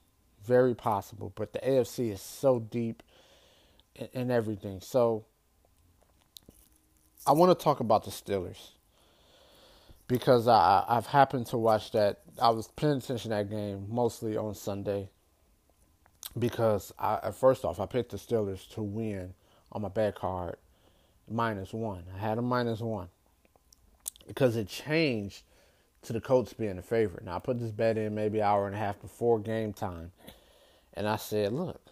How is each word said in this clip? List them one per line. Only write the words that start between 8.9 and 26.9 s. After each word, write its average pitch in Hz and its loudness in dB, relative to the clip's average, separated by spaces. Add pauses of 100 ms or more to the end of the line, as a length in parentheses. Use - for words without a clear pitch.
because 120 4
I, 98 8
I, 117 2
I've 110 -2
happened 139 4
to 127 -4
watch 110 2
that. 104 2 (200)
I 117 4
was 113 0
paying 151 -2
attention 117 -6
to 107 0
that 104 -2
game 101 -6
mostly 113 -2
on 107 -4
Sunday 101 -6 (1300)
because, 110 0
I, 101 -2
uh, - -6
first 131 4
off, 87 -4
I 98 -2
picked 117 -4
the 101 -8
Steelers 98 -4
to 113 -8
win 101 -6 (380)
on 107 -8
my 104 -6
bet 101 0
card, 90 -6 (720)
minus 110 -4
one. 107 -6 (120)
I 95 -10
had 110 0
a 120 -2
minus 120 0
one 110 -6 (1160)
because 123 2
it 110 -4
changed 131 -2 (600)
to - -8
the 113 -2
Colts 127 2
being 101 -6
the 90 -10
favorite. 107 -2